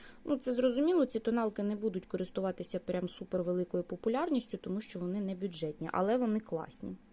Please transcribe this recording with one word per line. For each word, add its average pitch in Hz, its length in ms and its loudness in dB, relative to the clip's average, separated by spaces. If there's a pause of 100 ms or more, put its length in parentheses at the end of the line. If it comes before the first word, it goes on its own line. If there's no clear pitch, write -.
(240)
Ну, 294 120 2
це 254 160 0
зрозуміло, 262 540 4
ці 233 140 -2
тоналки 226 420 0
не 208 140 0
будуть 202 300 -2
користуватися 185 760 -2
прям 180 280 -2
супервеликою 180 720 0
популярністю, 247 760 0
тому 185 240 -4
що - 180 -10
вони 180 220 -2
не 190 140 -2
бюджетні, 165 580 -4
але 202 240 4
вони 220 240 2
класні. 185 560 -8 (160)